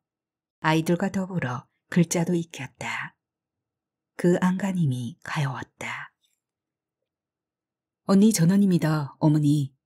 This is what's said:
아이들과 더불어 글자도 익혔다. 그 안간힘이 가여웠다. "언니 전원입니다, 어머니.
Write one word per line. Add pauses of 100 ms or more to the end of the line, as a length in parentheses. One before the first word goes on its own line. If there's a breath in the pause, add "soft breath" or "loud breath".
(600)
아이들과
더불어 (220)
글자도
익혔다. (1040)
그
안간힘이
가여웠다. (1900)
"언니
전원입니다,
어머니. (100)